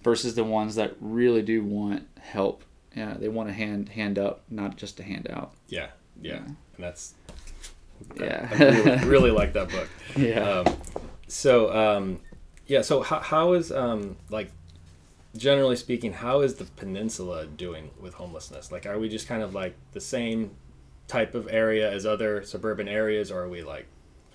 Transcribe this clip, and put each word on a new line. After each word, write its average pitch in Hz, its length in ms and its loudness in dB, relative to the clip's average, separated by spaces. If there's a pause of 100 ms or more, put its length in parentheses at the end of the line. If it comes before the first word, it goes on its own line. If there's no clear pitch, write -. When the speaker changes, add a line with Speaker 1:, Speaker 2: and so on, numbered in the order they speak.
Speaker 1:
versus 117 320 2
the 113 100 2
ones 110 300 0
that 107 260 -2
really 117 420 4
do 110 220 2
want 101 420 -2 (140)
help. - 440 -2 (300)
Uh, 107 240 -8
they 107 100 -4
want 110 200 -4
a 101 40 -6
hand, 104 360 -4
hand 104 300 -2
up, 98 320 -2
not 101 260 -6
just - 240 -12
a - 20 -10
handout. - 500 -8 (160)
Speaker 2:
Yeah, 80 200 -8 (320)
yeah. 80 140 -10
Speaker 1:
Yeah. - 100 -8
Speaker 2:
And 147 120 -12 (220)
that's, - 360 -12 (1080)
Speaker 1:
Yeah. - 300 -4
Speaker 2:
I, - 40 -4
I - 40 -2 (100)
really, 123 360 6
Speaker 1:
<laughs> - 40 -
Speaker 2:
really 131 220 8
like 104 240 4
that 95 160 0
book. 90 180 -4 (280)
Speaker 1:
Yeah. 117 240 2 (240)
Speaker 2:
Um, - 120 2 (520)
so, 117 460 6
um, 101 460 2 (460)
yeah, 139 160 4
so 135 200 2
how, 156 160 -2
how 165 360 2
is, 170 180 0
um, 107 440 -2 (140)
like, 104 200 -6 (840)
generally 135 400 4
speaking, 117 360 -4
how 127 280 0
is 135 140 2
the - 100 -12
peninsula 95 800 -8
doing 78 440 -12 (100)
with 90 140 -16
homelessness? 82 560 -14
Like, 78 160 -10
are 101 120 -4
we 110 100 -2
just 110 180 -8
kind 113 160 -4
of, 95 120 -8
like, 92 200 -6 (180)
the 98 80 -10
same 113 520 -4 (560)
type 117 260 -2
of 113 160 -6
area 110 400 2
as 98 160 -4
other 107 380 0
suburban 101 440 -4
areas, 107 420 0
or 92 120 -4
are 90 60 -6
we, 87 140 -10
like, 73 240 -12 (480)